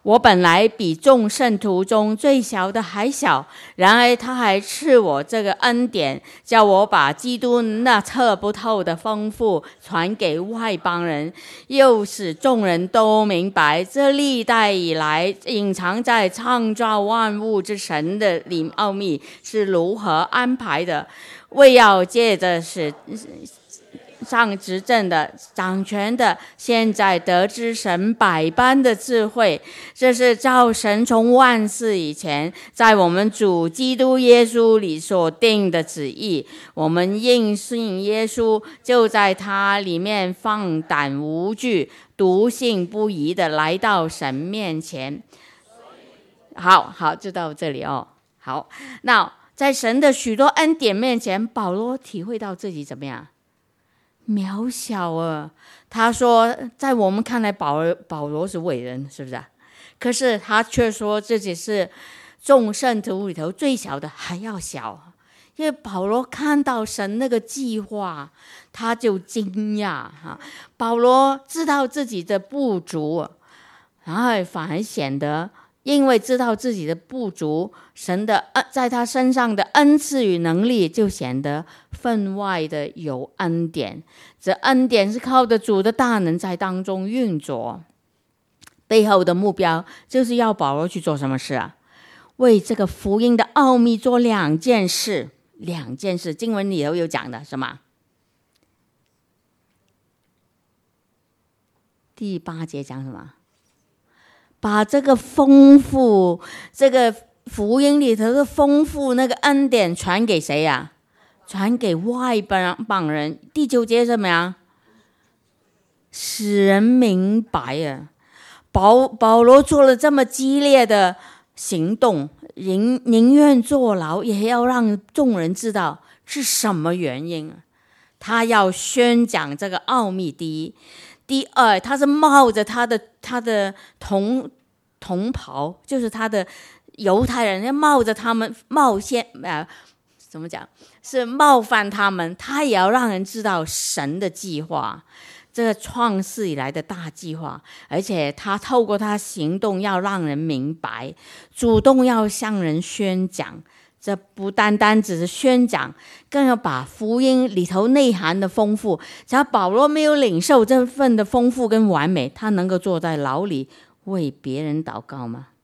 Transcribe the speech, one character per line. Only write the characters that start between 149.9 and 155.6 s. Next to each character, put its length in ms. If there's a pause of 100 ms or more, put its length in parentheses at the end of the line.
让 260
人 100
明 380
白， 400 (400)
主 260
动 240
要 240
向 320
人 220
宣 480
讲。 320 (400)
这 140
不 340
单 280
单 240
只 160
是 100
宣 400